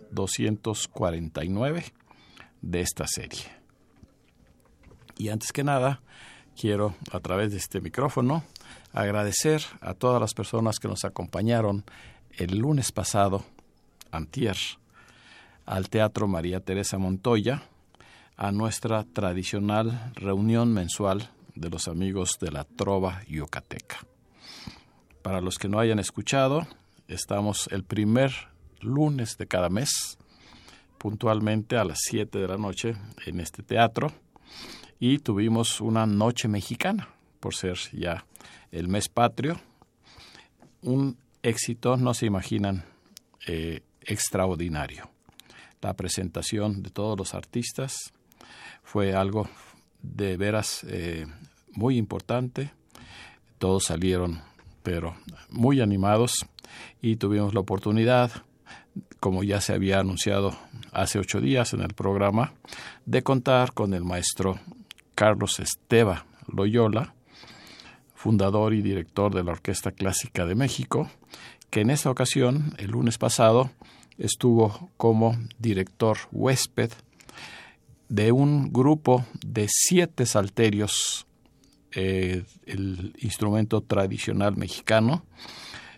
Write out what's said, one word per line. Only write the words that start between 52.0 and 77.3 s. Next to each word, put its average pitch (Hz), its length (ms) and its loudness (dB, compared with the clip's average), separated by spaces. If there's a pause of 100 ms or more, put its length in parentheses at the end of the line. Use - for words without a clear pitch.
Todos 95 280 2
salieron, 87 560 0 (400)
pero 85 340 -4 (340)
muy 127 320 4
animados, 104 640 4 (560)
y 113 160 2
tuvimos 104 360 2
la 107 60 2
oportunidad, 113 720 2 (880)
como 92 240 0
ya 101 160 0
se 98 140 0
había 95 260 4
anunciado 98 560 0 (380)
hace 98 260 0
ocho 101 220 -2
días 127 320 2
en 101 80 -2
el 92 120 -4
programa, 101 600 0 (520)
de 123 180 0
contar 131 500 2
con 101 200 0
el 87 100 -2
maestro 90 560 -2 (540)
Carlos 104 460 2
Esteva 110 640 2 (220)
Loyola, 107 640 2 (1000)
fundador 107 580 4
y 107 80 2
director 98 520 0
de 92 100 0
la 87 80 -2
Orquesta 92 400 -4
Clásica - 540 -2
de 90 100 0
México, 131 540 -2 (600)
que 107 120 2
en 113 80 4
esta 147 200 2
ocasión, 131 680 2
el 101 140 -6
lunes 117 260 0
pasado, 120 540 6 (460)
estuvo 113 800 4
como 113 400 4 (220)
director 107 580 0 (140)
huésped 117 600 0 (1160)